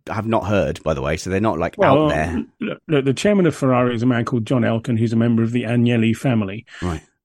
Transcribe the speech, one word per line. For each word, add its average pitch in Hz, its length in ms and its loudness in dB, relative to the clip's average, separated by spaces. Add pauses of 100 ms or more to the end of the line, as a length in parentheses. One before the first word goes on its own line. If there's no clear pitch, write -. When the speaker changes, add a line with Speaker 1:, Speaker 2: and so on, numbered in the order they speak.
Speaker 1:
I 80 60 -8
have 110 140 -6
not 113 180 0
heard, 90 380 0
by 78 100 0
the 67 80 -6
way, 76 140 -2
so - 120 -8
they're 95 120 0
not, 104 180 0
like, 85 180 -2
Speaker 2:
well, 156 280 4
Speaker 1:
out 151 60 2
there. 87 340 -2 (160)
Speaker 2:
look, - 260 -6
look, 143 180 0
the 135 100 2
chairman 202 320 2
of 143 100 0
Ferrari 123 400 2
is 113 80 -2
a - 20 2
man 117 180 2
called 117 220 -2
John 123 160 2
Elkann, 113 340 0
who's 113 160 0
a 113 40 0
member 117 260 2
of 113 80 0
the 120 140 -2
Agnelli 117 520 2
family. 110 500 -2 (140)
Speaker 1:
Right. 85 220 -6 (220)